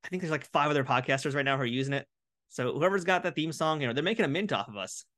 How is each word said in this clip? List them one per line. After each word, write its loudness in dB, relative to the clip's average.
I -12
think -6
there's, -2
like, -2
five 4
other 2
podcasters 2
right 0
now 2
who 0
are 0
using -2
it. -4
So -2
whoever's 2
got 2
that -2
theme -2
song, 0
you 0
know, 0
they're 0
making 2
a 2
mint -2
off -2
of -12
us. -10